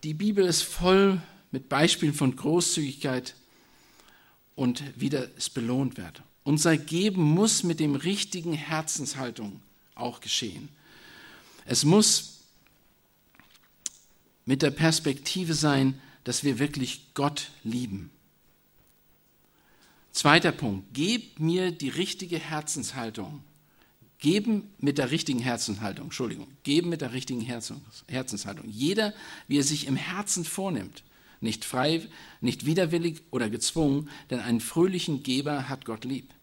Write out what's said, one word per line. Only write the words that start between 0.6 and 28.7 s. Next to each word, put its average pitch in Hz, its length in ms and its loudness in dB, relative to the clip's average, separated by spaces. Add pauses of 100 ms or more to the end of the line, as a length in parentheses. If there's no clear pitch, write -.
voll 190 580 6 (300)
mit 135 200 -6
Beispielen 147 440 4
von 131 220 2
Großzügigkeit 147 960 0 (1200)
und 123 260 0 (140)
wie 135 140 -2
das 135 400 -4
belohnt 127 480 -2
wird. 85 240 -14 (200)
Unser 156 340 4
Geben 180 460 0
muss 175 400 6
mit 165 180 0
dem 151 140 2
richtigen 170 600 -2
Herzenshaltung 139 1040 -6 (340)
auch 120 260 -8
geschehen. 107 480 -6 (1000)
Es 127 180 0
muss - 540 6 (2000)
mit 135 160 2
der 147 80 4
Perspektive 160 840 0
sein, 135 480 2 (240)
dass - 180 -4
wir 139 160 0
wirklich 143 540 -4
Gott 143 380 -2 (120)
lieben. 110 480 -4 (2000)
Zweiter 160 380 6
Punkt, 104 440 -6
gebt 202 440 -2
mir 175 340 2
die 143 180 -4
richtige 170 480 -4
Herzenshaltung. 131 1080 -8 (720)
Geben 208 600 2
mit 139 200 0
der 127 140 0
richtigen 147 260 0
Herzenshaltung, 113 680 -4
Entschuldigung, 117 420 -6 (140)
geben 165 260 0
mit 165 120 -4
der 127 120 -6
richtigen 123 300 -6
Herzens-, 120 680 -12
Herzenshaltung. 110 600 -8
Jeder, 190 460 0 (320)